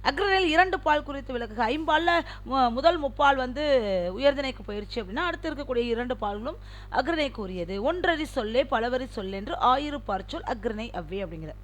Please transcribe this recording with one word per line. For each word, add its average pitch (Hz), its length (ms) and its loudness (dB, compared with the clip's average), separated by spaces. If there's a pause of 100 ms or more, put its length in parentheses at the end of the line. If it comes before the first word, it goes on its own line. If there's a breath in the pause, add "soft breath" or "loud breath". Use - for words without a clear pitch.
அக்ரணையில் 381 460 2
இரண்டு 359 300 4
பால் 302 240 2
குறித்து 269 340 -8
விளக்குக. 233 300 -2
ஐம்பால்ல 320 540 4 (280 loud breath)
மு-, 247 220 4
முதல் 302 320 4
முப்பால் 277 320 4
வந்து 262 460 2 (360)
உயர்திணைக்கு 269 500 2
போயிருச்சு 208 280 -8
அப்படின்னா, 208 200 -6
அடுத்து 339 380 -2
இருக்கக்கூடிய 254 240 -4
இரண்டு 240 380 0
பால்களும் 214 420 -6 (340 loud breath)
அக்ரணைக்கு 294 460 0
உரியது. 185 460 -4
"ஒன்றரி 330 420 2
சொல்லே 233 380 0
பலவரி 254 420 -2
சொல்" 190 260 -8
என்று 208 240 -6
ஆயிரு 285 500 2
பார் 190 220 -4
சொல் 320 160 -8
அக்ரணை 226 480 -4
அவ்வே 180 320 -6
அப்படிங்கிற 160 300 -10 (100)